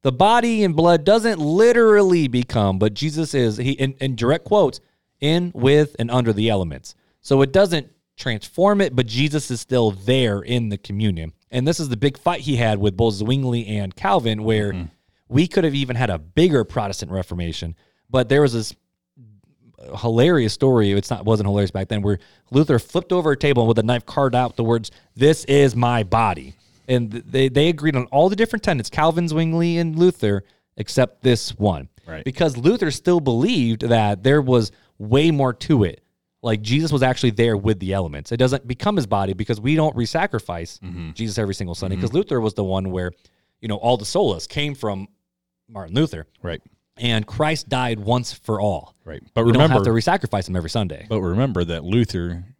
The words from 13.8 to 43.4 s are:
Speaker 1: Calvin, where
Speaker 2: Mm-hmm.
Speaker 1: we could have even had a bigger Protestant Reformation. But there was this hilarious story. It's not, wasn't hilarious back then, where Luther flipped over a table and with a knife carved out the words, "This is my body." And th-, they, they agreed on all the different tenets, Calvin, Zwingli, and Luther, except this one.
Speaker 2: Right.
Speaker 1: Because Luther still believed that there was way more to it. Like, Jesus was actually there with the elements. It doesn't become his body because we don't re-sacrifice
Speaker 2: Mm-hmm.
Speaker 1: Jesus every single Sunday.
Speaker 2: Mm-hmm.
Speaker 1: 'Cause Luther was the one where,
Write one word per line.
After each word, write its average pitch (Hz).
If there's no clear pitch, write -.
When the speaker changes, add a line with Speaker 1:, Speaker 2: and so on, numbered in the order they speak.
Speaker 1:
Calvin, 113
where 107
Speaker 2:
Mm-hmm. 90
Speaker 1:
we 143
could 185
have 156
even 135
had 113
a 85
bigger 135
Protestant 98
Reformation. 87
But 127
there 139
was 131
this 113
hilarious 120
story. 120
It's 98
not, 98
wasn't 107
hilarious 101
back 95
then, 107
where 101
Luther 139
flipped -
over 170
a 135
table 131
and 113
with 113
a 110
knife 120
carved 135
out 123
the 120
words, 113
"This 147
is 139
my 120
body." 92
And 120
th-, 117
they, 131
they 143
agreed 151
on 123
all 151
the 202
different 226
tenets, 147
Calvin, 165
Zwingli, 165
and 165
Luther, 113
except -
this 123
one. 85
Speaker 2:
Right. 80
Speaker 1:
Because 135
Luther 165
still 175
believed 127
that 107
there 143
was 123
way 135
more 139
to 127
it. -
Like, 110
Jesus 143
was 143
actually 127
there 117
with 101
the 92
elements. 80
It 117
doesn't 127
become 202
his 127
body 98
because 104
we 135
don't 160
re-sacrifice 113
Speaker 2:
Mm-hmm. 87
Speaker 1:
Jesus 107
every 101
single 90
Sunday. 95
Speaker 2:
Mm-hmm. 92
Speaker 1:
'Cause 110
Luther 151
was 107
the 104
one 95
where, 90